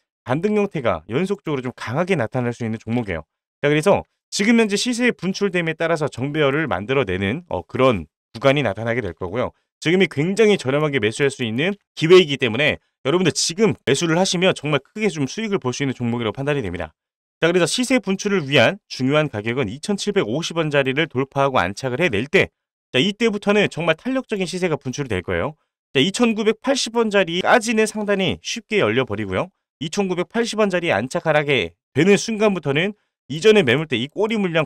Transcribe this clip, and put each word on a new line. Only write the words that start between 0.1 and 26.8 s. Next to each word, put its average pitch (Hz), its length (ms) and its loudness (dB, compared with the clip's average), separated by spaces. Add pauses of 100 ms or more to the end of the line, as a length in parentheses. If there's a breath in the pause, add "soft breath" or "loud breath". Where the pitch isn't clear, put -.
반등 170 320 -2
형태가 117 520 -2
연속적으로 156 540 -4
좀 123 140 -6
강하게 170 380 -4
나타날 120 380 -2
수 117 120 -8
있는 110 140 -4
종목이에요. 104 460 -4 (380)
자, 143 80 0
그래서 156 320 2 (260)
지금 226 320 2
현재 208 160 0
시세의 240 360 0
분출됨에 175 640 -4
따라서 160 340 -2
정배열을 143 580 -2
만들어내는, 104 840 -2
어, 87 140 -6
그런 117 440 0 (280)
구간이 135 280 2
나타나게 117 380 -4
될 92 140 -8
거고요. 95 380 -6 (280)
지금이 180 300 2
굉장히 196 480 2
저렴하게 139 400 -2
매수할 117 320 0
수 131 120 -8
있는 127 300 -2 (220)
기회이기 165 420 6
때문에 120 400 0 (300)
여러분들 165 260 2
지금 175 400 0 (140)
매수를 160 320 2
하시면 185 360 2
정말 147 260 -2
크게 214 280 -4
좀 156 180 -2
수익을 202 320 -4
볼 123 140 -4
수 143 120 -4
있는 127 100 -4
종목이라고 117 380 -2
판단이 139 280 -4
됩니다. 87 320 -6 (480)
자, 160 80 2
그래서 175 180 4
시세 254 320 0
분출을 190 500 -2
위한 143 300 4 (100)
중요한 143 400 0
가격은 117 400 -4
이천칠백오십 160 880 -4
원 156 140 -2
자리를 139 360 0
돌파하고 139 520 0
안착을 120 420 -2
해낼 147 260 0
때, 151 220 2 (440)
자, 127 60 2
이때부터는 202 720 2
정말 165 260 -2
탄력적인 226 520 -4
시세가 175 300 -2
분출이 135 320 -6
될 95 120 -2
거예요. 95 340 -4 (380)
자, - 80 2
이천구백팔십 226 960 0